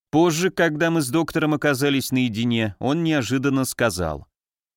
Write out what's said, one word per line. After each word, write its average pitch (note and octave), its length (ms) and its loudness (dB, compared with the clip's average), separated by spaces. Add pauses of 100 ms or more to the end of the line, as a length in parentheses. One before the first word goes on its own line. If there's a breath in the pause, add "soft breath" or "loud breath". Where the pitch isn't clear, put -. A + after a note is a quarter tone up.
(120)
Позже, E3 400 2
когда E3 400 0
мы E3 100 2
с B2+ 80 -2
доктором D#3 460 0
оказались C#3 560 0
наедине, A#2 640 0
он D3 260 -2
неожиданно C3+ 640 0
сказал: E2+ 640 -4 (500)